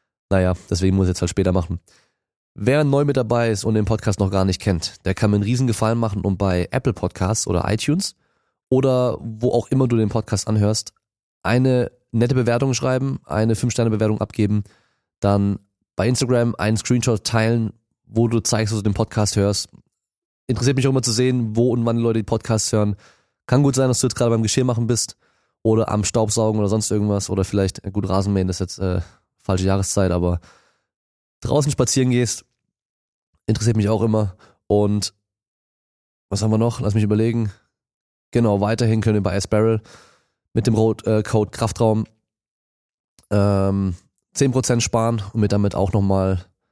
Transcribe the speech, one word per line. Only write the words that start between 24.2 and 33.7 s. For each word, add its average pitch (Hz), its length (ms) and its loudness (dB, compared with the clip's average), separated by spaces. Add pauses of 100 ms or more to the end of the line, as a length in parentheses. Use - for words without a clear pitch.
beim 113 100 2
Geschirr 120 240 0
machen 117 220 -2
bist - 300 -2 (440)
oder 110 280 2
am 107 160 0
Staubsaugen 110 540 0
oder 101 100 0
sonst 107 200 -2
irgendwas 104 400 0
oder 95 140 0
vielleicht, 98 400 -2
äh, 98 80 -8
gut, 98 180 -4
Rasenmähen, 95 380 0
das 92 140 -4
ist 90 160 -8
jetzt, - 20 -20
äh, 92 220 -2 (440)
falsche 92 200 0
Jahreszeit, 95 460 0
aber 87 280 0 (1000)
draußen 147 280 0
spazieren 131 420 0
gehst, 123 340 -2 (1000)
interessiert 110 300 0